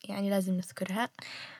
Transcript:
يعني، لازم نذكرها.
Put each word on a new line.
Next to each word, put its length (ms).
يعني، 260
لازم 240
نذكرها. 540